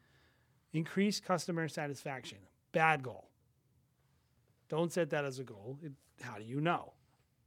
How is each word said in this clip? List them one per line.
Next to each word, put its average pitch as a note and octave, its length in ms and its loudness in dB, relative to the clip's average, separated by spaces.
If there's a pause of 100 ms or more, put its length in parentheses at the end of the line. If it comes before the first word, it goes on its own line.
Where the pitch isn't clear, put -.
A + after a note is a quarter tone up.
(720)
increase F#3+ 480 2
customer E3 480 0
satisfaction, C#3 720 -6 (320)
bad D#3+ 320 6
goal. - 260 -12 (1400)
Don't E3 220 2
set E3 180 2
that D3 160 0
as C3 140 -6
a C3+ 40 -6
goal. A#2 400 -12
It, D3+ 80 -10 (300)
how A#2+ 160 -10
do G#2+ 80 -12
you C3 160 -2
know? D#3+ 320 2 (540)